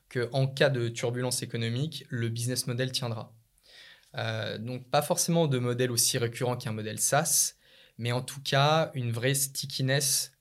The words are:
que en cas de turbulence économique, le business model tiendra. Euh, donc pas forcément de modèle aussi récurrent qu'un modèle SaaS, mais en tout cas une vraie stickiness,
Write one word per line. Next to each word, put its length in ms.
que 220
en 140
cas 220
de 220
turbulence 520
économique, 680
le 180
business 380
model 260
tiendra. 420
Euh, 420
donc 320
pas 100
forcément 460
de 120
modèle 320
aussi 280
récurrent 380
qu'un 160
modèle 280
SaaS, 540
mais 160
en 80
tout 220
cas 500
une 200
vraie 220
stickiness, 1080